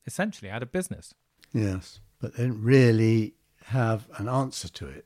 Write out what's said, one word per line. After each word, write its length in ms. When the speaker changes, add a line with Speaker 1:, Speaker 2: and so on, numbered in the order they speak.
Speaker 1:
essentially 460
out 100
of 120
business. 400
Speaker 2:
Yes, 480
but 160
they 80
didn't 180
really 760
have 520
an 100
answer 400
to 200
it, 180